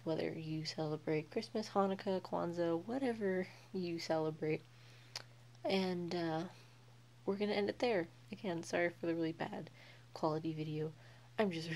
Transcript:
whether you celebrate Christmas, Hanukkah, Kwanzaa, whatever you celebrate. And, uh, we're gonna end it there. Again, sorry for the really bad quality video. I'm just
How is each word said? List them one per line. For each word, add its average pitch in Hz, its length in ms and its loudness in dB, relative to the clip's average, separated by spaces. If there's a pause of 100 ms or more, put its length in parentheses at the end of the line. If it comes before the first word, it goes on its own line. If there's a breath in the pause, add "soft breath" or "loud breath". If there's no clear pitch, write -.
whether 165 260 0
you 156 340 -4
celebrate 156 680 -2
Christmas, 220 380 -4
Hanukkah, 190 520 2
Kwanzaa, 170 640 0
whatever 220 640 0 (240 loud breath)
you 175 260 -2
celebrate. 160 640 0 (1000 loud breath)
And, 185 500 2
uh, 165 280 2 (840 loud breath)
we're 196 100 2
gonna 208 180 2
end 202 160 2
it 208 120 -2
there. 208 260 4 (240)
Again, 175 320 -2
sorry 175 280 2
for 175 160 -6
the 165 100 2
really 165 160 2
bad 202 360 -6 (460 loud breath)
quality 160 380 0
video. 156 400 -2 (460 loud breath)
I'm 208 120 4
just 165 260 -2